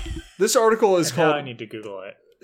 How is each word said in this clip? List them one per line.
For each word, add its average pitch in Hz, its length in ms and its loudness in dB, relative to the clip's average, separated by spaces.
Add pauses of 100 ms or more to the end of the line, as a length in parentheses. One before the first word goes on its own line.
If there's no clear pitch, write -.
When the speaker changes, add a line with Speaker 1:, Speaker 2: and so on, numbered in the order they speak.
(140)
Speaker 1:
<laughs> - 240 -16
Speaker 2:
this 220 180 2
article 220 400 4
is 165 140 0
Speaker 1:
And - 80 -4
now 165 60 2
Speaker 2:
called 151 120 2
Speaker 1:
I 147 60 -6
need 123 160 -12
to 117 80 -12
Google 104 340 -12
it. 98 140 -16 (300)